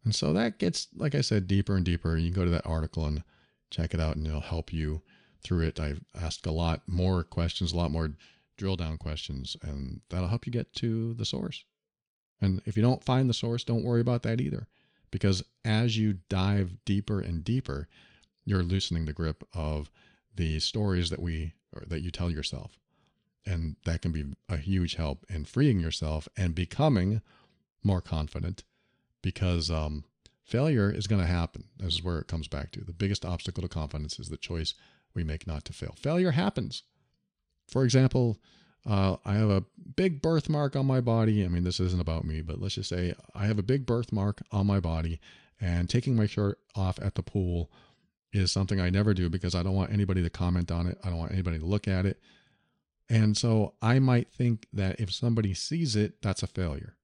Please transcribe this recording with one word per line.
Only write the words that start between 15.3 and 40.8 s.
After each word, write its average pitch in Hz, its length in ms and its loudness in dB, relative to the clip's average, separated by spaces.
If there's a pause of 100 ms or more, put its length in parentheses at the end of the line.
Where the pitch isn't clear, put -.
as 110 320 2
you 107 220 2 (100)
dive 95 560 0
deeper 101 360 0
and 85 240 -4
deeper, 80 440 -2 (560)
you're 98 180 2
loosening 87 420 0
the 78 80 -4
grip 78 320 -4 (100)
of 76 360 -4 (440)
the 78 260 0
stories 92 500 0
that - 100 -4
we, 80 340 -4 (180)
or - 140 -14
that 82 140 -4
you 85 100 -6
tell 87 200 -2
yourself. - 480 -8 (680)
And 82 380 -4
that 82 180 -2
can 82 100 -2
be 76 120 -2 (240)
a 90 80 -2
huge 87 380 0
help 76 340 -4
in 78 160 -6
freeing 127 360 2
yourself 78 560 -2
and 87 180 0
becoming 104 680 2 (600)
more 95 180 4
confident, 82 640 -4 (580)
because, 87 480 0
um, 76 340 -2 (400)
failure 120 460 2
is 95 160 -4
gonna 98 200 2
happen. 85 380 0 (140)
This 90 160 -2
is 85 80 -4
where 85 160 -2
it - 100 -6
comes 82 200 -4
back 76 240 -6
to. - 120 -10
The 87 80 -10
biggest 98 320 -2
obstacle 87 380 -4
to 87 60 -4
confidence 76 500 -6
is - 100 -12
the 76 80 -8
choice 82 380 -6 (400)
we 87 100 -2
make 78 220 -4
not 76 200 -6
to 85 60 -12
fail. - 260 -10
Failure 170 340 2
happens. 160 500 -2 (840)
For 131 160 2
example, 127 560 4 (460)
uh, 95 380 4
I 98 100 0
have 107 160 4
a 98 140 4 (320)
big 175 260 2
birthmark 151 520 2
on 135 120 2